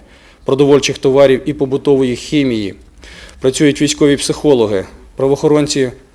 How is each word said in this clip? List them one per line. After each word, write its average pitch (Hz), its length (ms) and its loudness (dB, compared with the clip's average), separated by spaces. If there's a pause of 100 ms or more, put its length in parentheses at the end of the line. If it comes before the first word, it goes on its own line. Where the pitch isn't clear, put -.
(440)
продовольчих 139 540 2
товарів 135 500 2
і 147 40 -2
побутової 135 640 -2
хімії. 120 580 -4 (680)
Працюють 139 420 0
військові 143 340 0
психологи, 113 680 0 (320)
правоохоронці 139 760 0 (220)